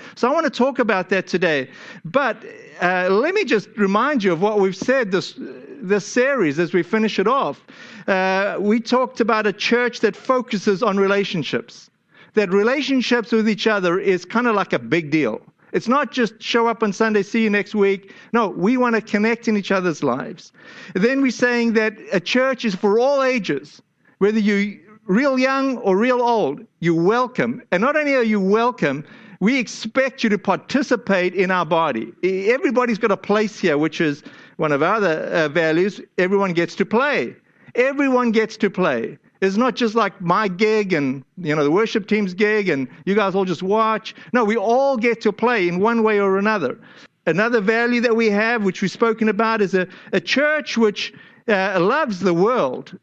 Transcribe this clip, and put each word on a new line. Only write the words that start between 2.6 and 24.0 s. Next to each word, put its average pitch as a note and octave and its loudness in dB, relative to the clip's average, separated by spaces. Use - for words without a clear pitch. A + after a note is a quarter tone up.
uh, F#3 2
let C4+ 2
me G#4 0
just A#3 0
remind G#3 0
you F#3+ 2
of D#3+ -2
what G#3 2
we've F#3+ 0
said B3+ 0
this, F#3 -2
this F#3+ 0
series B3 0
as F3 -2
we F3 2
finish A3 -2
it F#3+ 2
off. A3+ -2
Uh, F#3+ 0
we G#3+ 0
talked B3 -2
about G#3+ 0
a G3+ 0
church A#3+ -2
that G3+ 0
focuses A3 -2
on G3 0
relationships, G3 -2
that G3+ 2
relationships A#3+ 0
with A3 2
each G#3+ 0
other F#3+ 2
is F#3 0
kinda A#3+ 0
like F#3+ -2
a D3+ 0
big C#3+ -4
deal. C3+ 0
It's - -4
not C4+ 0
just - -4
show A#3 0
up A3+ -4
on G3+ 0
Sunday, G#3+ 0
see A3+ -2
you G#3+ 2
next G3+ -2
week. G3 0
No, A3 2
we G#3 0
wanna A#3+ 0
connect A3+ -2
in G#3+ 2
each F#3+ -4
other's F3+ 0
lives. - -4
Then B3+ 2
we're B3+ 2
saying A#3+ 0
that A3 0
a F#3 0
church B3+ 0
is F#3+ -2
for G#3 2
all C4+ 2
ages. F3+ -2